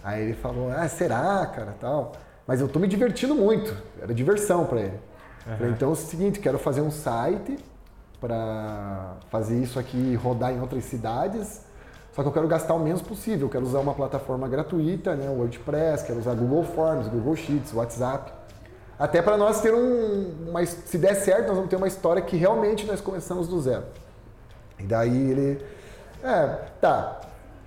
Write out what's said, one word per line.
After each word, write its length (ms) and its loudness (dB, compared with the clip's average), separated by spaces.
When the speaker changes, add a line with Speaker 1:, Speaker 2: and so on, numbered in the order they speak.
Speaker 1:
Aí 200 -4
ele 120 -2
falou, 400 -4
"Ah, 140 0
será, 580 2
cara, 320 -8
tal?" 340 -2
Mas 140 2
eu 80 2
tô 100 0
me 80 4
divertindo 480 2
muito, 420 4
era 140 -4
diversão 520 4
pra 140 0
ele. 180 -4
Speaker 2:
Aham. 100 -6
Speaker 1:
Falei, 160 0
"Então 160 2
é 40 4
o 40 0
seguinte, 420 0
quero 220 2
fazer 200 0
um 120 0
site 680 -2
pra 920 -6
fazer 300 0
isso 180 -2
aqui 360 0
rodar 380 0
em 80 -4
outras 240 -4
cidades, 760 -4
só 100 -4
que 60 0
eu 40 -2
quero 140 2
gastar 280 2
o 40 2
menos 240 0
possível, 460 -2
quero 160 -2
usar 160 0
uma 140 0
plataforma 540 -4
gratuita, 680 0
né, 120 -4
o 120 -2
WordPress, 680 0
quero 140 -4
usar 140 0
Google 300 2
Forms, 440 0
Google 280 0
Sheets, 380 -2
WhatsApp. 580 -2
Até 220 4
pra 160 6
nós 240 4
ter 140 6
um, 580 2
uma, 160 0
se 320 -4
der 180 6
certo, 340 4
nós 80 2
vamos 120 0
ter 80 0
uma 120 2
história 340 2
que 140 -2
realmente 500 4
nós 140 -2
começamos 480 -4
do 120 0
zero." 220 0
E 60 -10
daí 480 2
ele, 320 0
"É, 220 4
tá, 400 2